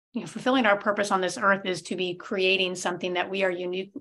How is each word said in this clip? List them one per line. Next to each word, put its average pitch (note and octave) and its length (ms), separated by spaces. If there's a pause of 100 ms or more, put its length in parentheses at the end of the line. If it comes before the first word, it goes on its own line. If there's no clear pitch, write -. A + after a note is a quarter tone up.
(140)
you A3+ 80
know, E3+ 60
fulfilling B3+ 380
our G3+ 120
purpose G#3 340
on F#3 100
this F3+ 160
earth G3 300
is F3+ 160
to F#3 120
be F3+ 200
creating F#3 580
something F3+ 400
that F3 160
we F#3+ 140
are F#3 80
unique-, F3+ 500